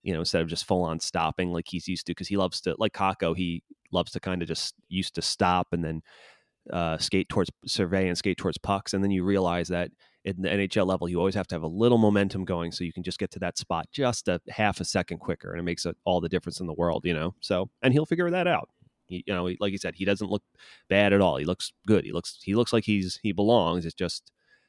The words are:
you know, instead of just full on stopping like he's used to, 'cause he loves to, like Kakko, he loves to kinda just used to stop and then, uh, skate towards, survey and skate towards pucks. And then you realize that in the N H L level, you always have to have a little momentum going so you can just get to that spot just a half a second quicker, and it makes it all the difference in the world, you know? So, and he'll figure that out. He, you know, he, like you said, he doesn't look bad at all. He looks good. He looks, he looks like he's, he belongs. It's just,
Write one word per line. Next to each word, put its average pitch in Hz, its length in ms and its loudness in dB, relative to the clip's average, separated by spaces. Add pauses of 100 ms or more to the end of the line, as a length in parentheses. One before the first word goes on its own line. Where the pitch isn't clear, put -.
you 95 100 -4
know, 80 80 -2
instead 87 220 0
of 82 60 -2
just 82 160 -6
full 90 180 2
on 80 180 -2
stopping 87 520 -2
like 85 160 -4
he's 85 200 -8
used 92 180 -6
to, 87 80 -4
'cause 85 140 -10
he 101 80 -2
loves 92 260 0
to, 90 160 -2
like 107 140 0
Kakko, 95 440 0
he 85 260 -4 (300)
loves 87 200 0
to - 80 -6
kinda 90 240 -4
just 80 300 -6 (140)
used 90 260 -4
to 82 80 -4
stop 90 500 0
and 85 120 -2
then, 80 180 -4 (680)
uh, 82 280 -2
skate - 300 0
towards, 92 220 0 (160)
survey 95 420 0
and 90 100 -2
skate 95 200 -2
towards 87 200 -2
pucks. - 360 -2
And 98 80 0
then 98 80 2
you 92 140 2
realize 90 440 2
that 87 220 -2 (340)
in 95 180 -4
the 85 100 0
N 101 80 2
H 98 160 0
L 98 100 4
level, 92 220 0
you 87 100 0
always 92 160 2
have 92 140 -2
to 90 80 -4
have 80 80 -4
a 80 40 -4
little 117 300 6
momentum 101 460 4
going 85 260 -2
so 90 140 -6
you 82 80 -4
can 90 100 -10
just 87 160 -6
get 98 140 -6
to 92 80 -12
that 90 180 -4
spot - 320 -4
just 123 380 -2
a 87 200 0
half 104 320 -2
a 92 40 -4
second 87 340 -2
quicker, - 320 -6
and - 80 -6
it 87 60 -6
makes 85 200 -4
it 85 200 -4
all 90 160 2
the 85 80 -4
difference 87 320 -4
in 90 80 -6
the 80 60 -6
world, 85 300 0
you 87 80 0
know? 82 280 -2
So, 95 300 -2 (120)
and 127 100 6
he'll 151 140 4
figure 170 240 0
that 175 160 0
out. 165 240 0 (360)
He, 90 200 -10
you 101 80 -2
know, 90 120 0
he, 90 120 -2
like 101 140 0
you 98 60 -6
said, 87 180 -6
he 92 80 -6
doesn't 98 260 0
look 101 140 -2 (440)
bad 101 240 6
at 101 80 8
all. 85 160 6
He 71 80 -2
looks - 280 -2 (160)
good. 104 160 6
He - 80 -8
looks, - 280 -6
he 98 140 -2
looks 117 180 2
like 113 120 2
he's, 98 380 0
he 104 100 0
belongs. 90 520 4
It's 82 120 -8
just, - 340 -6 (380)